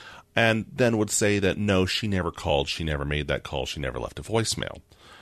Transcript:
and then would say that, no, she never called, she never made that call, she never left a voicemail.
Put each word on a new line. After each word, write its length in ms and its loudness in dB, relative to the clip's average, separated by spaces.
and 340 4
then 280 2
would 120 0
say 280 2
that, 180 2
no, 300 4
she 200 -2
never 240 0
called, 380 0
she 160 -4
never 220 -2
made 220 -2
that 160 -2
call, 200 -4
she 160 -8
never 180 -4
left 200 -8
a 40 -8
voicemail. 580 -2